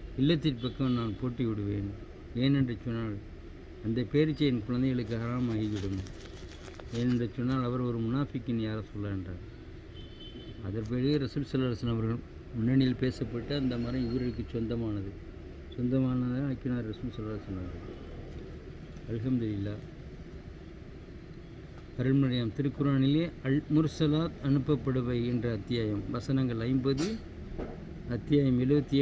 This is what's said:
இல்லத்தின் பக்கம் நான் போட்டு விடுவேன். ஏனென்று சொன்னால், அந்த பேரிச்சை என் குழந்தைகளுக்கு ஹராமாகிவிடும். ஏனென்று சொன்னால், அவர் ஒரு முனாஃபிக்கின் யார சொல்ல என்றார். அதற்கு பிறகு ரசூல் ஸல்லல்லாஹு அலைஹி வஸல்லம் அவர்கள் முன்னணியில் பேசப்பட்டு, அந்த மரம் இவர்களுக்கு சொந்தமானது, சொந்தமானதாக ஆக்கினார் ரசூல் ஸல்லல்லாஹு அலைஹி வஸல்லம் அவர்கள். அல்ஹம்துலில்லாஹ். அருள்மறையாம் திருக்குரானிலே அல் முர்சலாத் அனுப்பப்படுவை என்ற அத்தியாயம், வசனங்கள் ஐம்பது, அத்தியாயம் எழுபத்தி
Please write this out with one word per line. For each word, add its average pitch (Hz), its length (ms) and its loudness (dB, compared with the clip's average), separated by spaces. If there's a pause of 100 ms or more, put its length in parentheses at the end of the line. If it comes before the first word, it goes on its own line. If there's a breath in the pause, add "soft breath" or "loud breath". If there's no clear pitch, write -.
(180)
இல்லத்தின் 143 440 4
பக்கம் 127 360 2
நான் 110 220 -2
போட்டு 127 280 -2
விடுவேன். 101 400 0 (540)
ஏனென்று 135 320 4 (100)
சொன்னால், 113 300 -2 (720)
அந்த 113 160 2 (120)
பேரிச்சை 151 340 4
என் 120 200 2
குழந்தைகளுக்கு 123 560 2
ஹராமாகிவிடும். 107 800 0 (960)
ஏனென்று 120 280 2 (100)
சொன்னால், 127 320 0
அவர் 123 200 0
ஒரு 117 100 0
முனாஃபிக்கின் 117 680 0
யார 110 120 -2 (140)
சொல்ல 101 240 -4
என்றார். 92 260 -6 (1200)
அதற்கு 110 240 -4
பிறகு 131 240 4 (100)
ரசூல் 135 220 -2
ஸல்லல்லாஹு 131 240 2
அலைஹி 113 100 -2
வஸல்லம் 117 160 2
அவர்கள் 113 240 2 (360)
முன்னணியில் 127 460 4
பேசப்பட்டு, 120 540 -2
அந்த 131 180 0 (100)
மரம் 123 220 0
இவர்களுக்கு 120 460 0
சொந்தமானது, 110 600 -2 (640)
சொந்தமானதாக 127 760 2
ஆக்கினார் 120 400 -2
ரசூல் 113 240 -6
ஸல்லல்லாஹு 107 240 -4
அலைஹி - 80 -12
வஸல்லம் 92 180 -4
அவர்கள். 85 340 -8 (1120)
அல்ஹம்துலில்லாஹ். 110 720 0 (2250)
அருள்மறையாம் 127 560 4
திருக்குரானிலே 139 680 4 (220)
அல் 139 120 6 (160)
முர்சலாத் 156 720 4
அனுப்பப்படுவை 131 720 2 (100)
என்ற 120 260 2
அத்தியாயம், 107 580 0
வசனங்கள் 123 500 2
ஐம்பது, 131 460 2 (1000)
அத்தியாயம் 127 520 4
எழுபத்தி 139 420 4